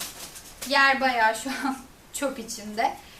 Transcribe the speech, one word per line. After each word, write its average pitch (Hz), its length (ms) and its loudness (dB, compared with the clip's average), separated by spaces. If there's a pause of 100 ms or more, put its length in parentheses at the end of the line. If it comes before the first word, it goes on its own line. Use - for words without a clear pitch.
(680)
Yer 269 340 6
bayağı 226 340 4
şu - 140 -6
an 269 280 -2 (180)
<laughs> - 180 -18
çöp 262 260 -2
içinde. 214 540 -2 (260)